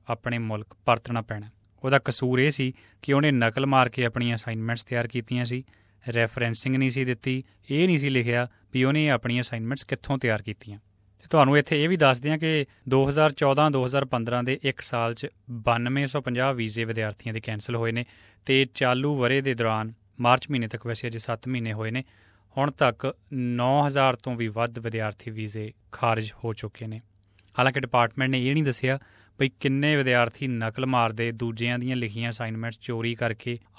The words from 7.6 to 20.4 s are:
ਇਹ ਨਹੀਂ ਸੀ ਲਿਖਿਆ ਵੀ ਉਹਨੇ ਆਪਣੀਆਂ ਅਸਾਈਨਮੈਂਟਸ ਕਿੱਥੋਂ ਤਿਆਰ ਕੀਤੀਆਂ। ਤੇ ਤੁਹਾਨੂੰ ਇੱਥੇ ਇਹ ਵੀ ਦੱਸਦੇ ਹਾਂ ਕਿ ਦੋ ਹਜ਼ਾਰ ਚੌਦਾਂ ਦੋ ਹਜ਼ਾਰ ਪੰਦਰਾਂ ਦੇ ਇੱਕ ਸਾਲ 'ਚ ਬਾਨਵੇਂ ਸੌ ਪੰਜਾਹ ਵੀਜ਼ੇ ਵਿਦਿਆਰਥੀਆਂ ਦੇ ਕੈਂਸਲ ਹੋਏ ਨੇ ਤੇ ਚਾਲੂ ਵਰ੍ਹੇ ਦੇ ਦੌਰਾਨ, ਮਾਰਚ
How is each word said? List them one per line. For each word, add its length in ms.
ਇਹ 160
ਨਹੀਂ 120
ਸੀ 120
ਲਿਖਿਆ 380
ਵੀ 120
ਉਹਨੇ 260
ਆਪਣੀਆਂ 320
ਅਸਾਈਨਮੈਂਟਸ 420
ਕਿੱਥੋਂ 340
ਤਿਆਰ 240
ਕੀਤੀਆਂ। 360
ਤੇ 120
ਤੁਹਾਨੂੰ 280
ਇੱਥੇ 240
ਇਹ 60
ਵੀ 80
ਦੱਸਦੇ 340
ਹਾਂ 80
ਕਿ 280
ਦੋ 200
ਹਜ਼ਾਰ 240
ਚੌਦਾਂ 380
ਦੋ 160
ਹਜ਼ਾਰ 180
ਪੰਦਰਾਂ 380
ਦੇ 200
ਇੱਕ 180
ਸਾਲ 340
'ਚ 120
ਬਾਨਵੇਂ 560
ਸੌ 140
ਪੰਜਾਹ 340
ਵੀਜ਼ੇ 300
ਵਿਦਿਆਰਥੀਆਂ 500
ਦੇ 60
ਕੈਂਸਲ 360
ਹੋਏ 160
ਨੇ 120
ਤੇ 280
ਚਾਲੂ 420
ਵਰ੍ਹੇ 240
ਦੇ 140
ਦੌਰਾਨ, 380
ਮਾਰਚ 300